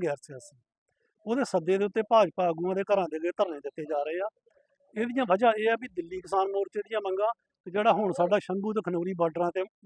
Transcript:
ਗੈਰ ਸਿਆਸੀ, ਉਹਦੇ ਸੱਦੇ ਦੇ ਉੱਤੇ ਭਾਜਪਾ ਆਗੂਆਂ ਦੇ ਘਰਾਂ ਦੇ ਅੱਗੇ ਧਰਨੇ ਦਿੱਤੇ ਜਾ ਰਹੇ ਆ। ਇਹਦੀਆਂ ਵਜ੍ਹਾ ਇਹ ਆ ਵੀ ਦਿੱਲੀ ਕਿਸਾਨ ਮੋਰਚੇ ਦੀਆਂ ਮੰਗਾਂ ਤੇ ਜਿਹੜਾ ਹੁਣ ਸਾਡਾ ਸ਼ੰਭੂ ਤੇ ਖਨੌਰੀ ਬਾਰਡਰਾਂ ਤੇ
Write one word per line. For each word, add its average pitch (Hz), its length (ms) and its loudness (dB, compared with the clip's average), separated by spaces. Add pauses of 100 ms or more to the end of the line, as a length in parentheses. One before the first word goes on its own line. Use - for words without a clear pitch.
ਗੈਰ 143 180 0
ਸਿਆਸੀ, - 340 -18 (720)
ਉਹਦੇ 240 200 0
ਸੱਦੇ 180 320 0
ਦੇ 202 60 0
ਉੱਤੇ 208 260 -2
ਭਾਜਪਾ 190 380 4
ਆਗੂਆਂ 170 260 -2
ਦੇ 190 100 -2
ਘਰਾਂ 196 260 2
ਦੇ 156 60 -8
ਅੱਗੇ 165 220 -2
ਧਰਨੇ 175 260 0
ਦਿੱਤੇ 147 200 -8
ਜਾ 147 220 -2
ਰਹੇ 170 140 -4
ਆ। 202 80 -4 (680)
ਇਹਦੀਆਂ 240 360 -2
ਵਜ੍ਹਾ 220 280 6
ਇਹ 220 120 2
ਆ 226 100 2
ਵੀ 247 160 -12
ਦਿੱਲੀ 180 240 -8
ਕਿਸਾਨ 190 320 0
ਮੋਰਚੇ 196 360 -2
ਦੀਆਂ 220 160 -2
ਮੰਗਾਂ 196 240 0 (380)
ਤੇ 180 40 -12
ਜਿਹੜਾ 208 220 4
ਹੁਣ 185 260 2
ਸਾਡਾ 180 240 4
ਸ਼ੰਭੂ 196 300 -4
ਤੇ 208 140 -2
ਖਨੌਰੀ 175 320 -2
ਬਾਰਡਰਾਂ 170 360 0
ਤੇ 185 80 -2 (240)